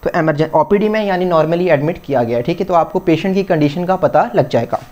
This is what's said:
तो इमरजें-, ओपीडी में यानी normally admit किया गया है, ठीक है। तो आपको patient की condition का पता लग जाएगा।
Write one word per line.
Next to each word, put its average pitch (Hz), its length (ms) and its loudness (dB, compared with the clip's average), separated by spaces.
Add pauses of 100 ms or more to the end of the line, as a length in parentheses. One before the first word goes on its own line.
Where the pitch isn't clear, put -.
तो 170 120 -2
इमरजें-, 156 380 0
ओपीडी 202 360 2
में 214 160 -2
यानी 185 240 0
normally 170 380 2
admit 160 380 0
किया 131 180 0
गया 117 140 0
है, 120 60 -2
ठीक 175 160 -2
है। 196 60 -2
तो 185 80 -4
आपको 165 260 2
patient 175 360 0
की 196 80 0
condition 170 420 0
का 185 100 0
पता 160 400 2
लग 135 140 2
जाएगा। - 300 -2 (120)